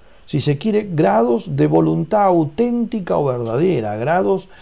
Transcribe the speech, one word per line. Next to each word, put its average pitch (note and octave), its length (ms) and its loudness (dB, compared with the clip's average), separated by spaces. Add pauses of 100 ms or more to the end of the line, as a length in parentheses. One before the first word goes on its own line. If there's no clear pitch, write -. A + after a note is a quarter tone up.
(240)
Si - 160 -4
se D3 160 0
quiere, G#3+ 340 -2
grados G3+ 680 0
de D3+ 100 2
voluntad E3 580 2
auténtica F#3+ 920 0
o D3+ 60 0
verdadera, B2 720 0
grados F#3+ 520 -2 (140)